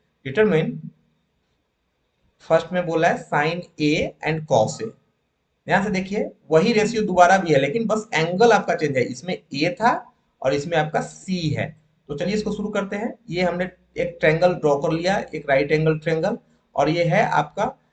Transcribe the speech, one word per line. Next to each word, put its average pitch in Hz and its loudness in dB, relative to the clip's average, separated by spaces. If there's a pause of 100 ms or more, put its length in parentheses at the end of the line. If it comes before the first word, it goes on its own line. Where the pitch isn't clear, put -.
(280)
Determine, 196 0 (1600)
first 165 0
में 175 -2
बोला 165 2
है - -2
sine 165 0 (200)
A 151 2 (200)
and 156 -4
cos 110 2
A। 110 -6 (800)
ध्यान 185 2
से 208 -4
देखिए, 190 -4 (200)
वही 196 4
रेशियो 214 2
दोबारा 180 6
भी 165 0
है, 135 4
लेकिन 220 0
बस 214 -4
angle 180 2
आपका 190 2
चेंज 139 -2
है, 120 2
इसमें 175 -6 (120)
ए 151 -2
था 226 -2 (280)
और 135 0
इसमें 160 -2
आपका 156 -2
सी 180 -6
है। 113 -4 (300)
तो 143 -10
चलिए 185 -4
इसको 208 -4
शुरू 196 -6
करते 196 -4
हैं। 233 -8 (100)
ये 170 -4
हमने 175 -2 (320)
एक - -6
triangle 170 2
draw 147 2
कर 160 -2
लिया, 175 -2 (100)
एक 147 -8
right 143 2
angle 156 2
triangle, 170 -2 (380)
और 147 2
ये 170 0
है 175 2
आपका, 190 -2 (180)